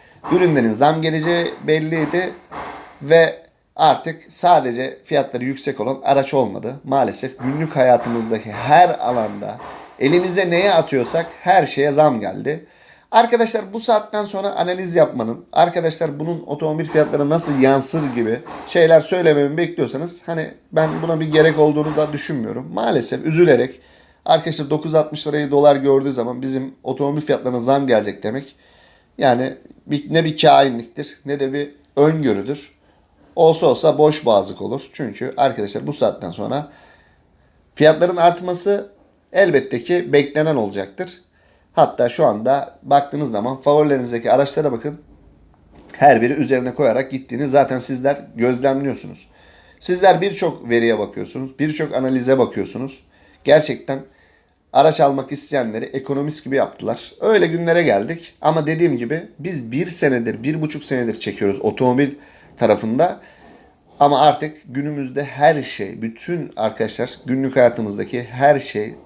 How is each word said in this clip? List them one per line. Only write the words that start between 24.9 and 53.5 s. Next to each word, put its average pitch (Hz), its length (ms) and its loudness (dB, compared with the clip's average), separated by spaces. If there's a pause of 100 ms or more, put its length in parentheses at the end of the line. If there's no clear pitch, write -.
altmış 151 320 0
lirayı 147 240 -2
dolar 143 260 6
gördüğü 135 360 2
zaman 123 300 -6
bizim 135 400 -6
otomobil 143 380 -4
fiyatlarına 127 400 -2
zam 135 260 2
gelecek 104 360 0
demek 123 340 -8 (640)
yani 131 360 2 (320)
bir, 143 280 -4
ne 165 100 4
bir 156 120 -4
kainliktir 139 880 2
ne 139 140 -4
de 135 120 -2
bir 143 220 -6 (220)
öngörüdür. 139 800 0 (600)
Olsa 165 300 4
olsa 143 320 2
boş 151 260 4
boğazlık 101 380 0
olur. 127 300 -8
Çünkü 127 440 -10
arkadaşlar 123 500 -4
bu 147 60 -6
saatten 101 380 -4
sonra 117 380 -6 (1080)
fiyatların 160 420 4
artması 180 760 0 (400)
elbette 143 500 2
ki 165 300 -2
beklenen 147 440 2
olacaktır. 98 640 -6 (520)
Hatta 131 360 2
şu 151 180 0
anda 123 560 -2
baktığınız 143 480 0
zaman 117 300 -6
favorilerinizdeki 131 720 2
araçlara 139 400 2
bakın. 147 280 -8 (920)
Her 135 300 6
biri 120 100 2
üzerine 127 420 -2
koyarak 131 360 0
gittiğini 139 360 -8
zaten 135 320 2
sizler 135 380 -2 (200)
gözlemliyorsunuz. 127 920 -2 (520)
Sizler 180 400 4
birçok 180 500 -4
veriye 117 280 2
bakıyorsunuz, 107 600 -10
birçok 151 360 -4
analize 131 440 0
bakıyorsunuz. 117 640 -4 (420)
Gerçekten 135 540 2 (720)